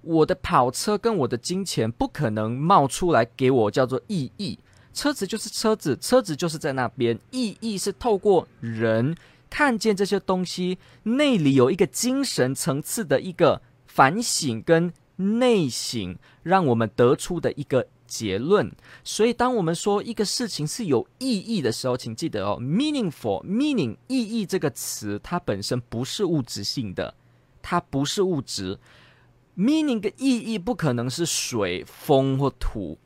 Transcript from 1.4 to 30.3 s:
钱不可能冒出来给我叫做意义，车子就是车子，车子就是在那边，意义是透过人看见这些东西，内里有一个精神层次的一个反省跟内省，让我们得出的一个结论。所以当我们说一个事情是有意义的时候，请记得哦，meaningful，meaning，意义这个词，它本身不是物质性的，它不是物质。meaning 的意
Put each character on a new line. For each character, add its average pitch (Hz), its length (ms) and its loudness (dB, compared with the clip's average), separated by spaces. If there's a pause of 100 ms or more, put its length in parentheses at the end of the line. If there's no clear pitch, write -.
钱 113 260 -2
不 269 160 -2
可 139 240 -2
能 110 220 -2
冒 147 340 2
出 170 280 0
来 117 120 4
给 127 240 2
我 113 220 4
叫 131 140 2
做 123 220 -4
意 160 300 -4
义， 190 200 -8 (360)
车 294 200 0
子 196 140 -4
就 220 100 -6
是 - 120 -8
车 220 260 0
子， 139 240 -2
车 254 220 4
子 165 120 -6
就 170 140 -4
是 156 100 -4
在 151 160 -2
那 127 160 0
边， 117 300 0 (120)
意 247 280 -4
义 220 180 -4
是 196 140 -4
透 214 260 0
过 185 300 4 (140)
人 113 560 0 (320)
看 269 280 2
见 220 160 2
这 196 120 0
些 196 140 0
东 185 260 0
西， 180 320 -4 (260)
内 262 340 2
里 139 180 4
有 127 140 8
一 185 60 0
个 180 100 4
精 254 380 -2
神 139 320 0
层 143 260 -2
次 - 220 -6
的 139 160 2
一 185 140 -6
个 143 280 4 (240)
反 170 380 4
省 117 380 -2
跟 170 320 2 (240)
内 214 500 2
省， 98 480 -6 (260)
让 180 240 2
我 123 80 4
们 117 220 2
得 123 180 6
出 170 260 -4
的 131 140 -2
一 143 100 -10
个 127 220 0 (200)
结 98 320 -4
论。 156 340 2 (320)
所 - 220 0
以 240 80 2
当 247 200 0
我 220 80 0
们 165 140 0
说 202 260 0
一 226 120 -10
个 214 100 -2
事 220 240 -4
情 151 180 -6
是 220 200 -6
有 131 200 2 (120)
意 254 200 -2
义 214 240 -2
的 117 80 0
时 - 160 -6
候， 123 120 0
请 113 180 -8
记 160 140 -6
得 98 160 -4
哦， 101 160 -2
meaningful，meaning， 202 1400 -2 (100)
意 262 160 -2
义 214 220 -4
这 185 120 -4
个 151 120 0
词， 104 520 -8
它 - 160 -8
本 101 240 -4
身 123 280 -4
不 117 160 -4
是 - 180 -4
物 160 180 0
质 101 220 -8
性 101 300 -6
的， - 200 -6 (480)
它 175 200 -2
不 139 240 -2
是 202 160 -4
物 180 200 0
质。 95 380 -8 (800)
meaning 277 400 2
的 208 80 -4 (100)
意 254 200 2